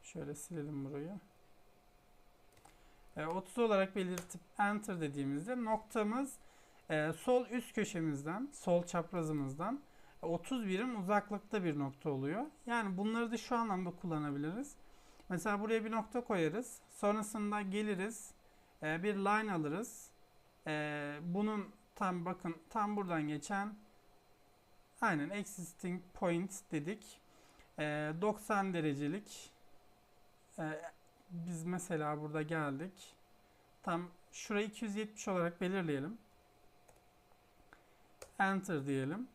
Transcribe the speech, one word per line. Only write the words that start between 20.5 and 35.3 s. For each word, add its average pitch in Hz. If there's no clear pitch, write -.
E, 147
bunun 202
tam 180
bakın, 180
tam 208
buradan 170
geçen 196
aynen 165
existing 180
point 180
dedik. 165
E, 151
doksan 208
derecelik, 156
e, 156
biz 170
mesela 156
burada 151
geldik. 151
Tam 175
şurayı 208
iki 208
yüz 202
yetmiş 214
olarak 175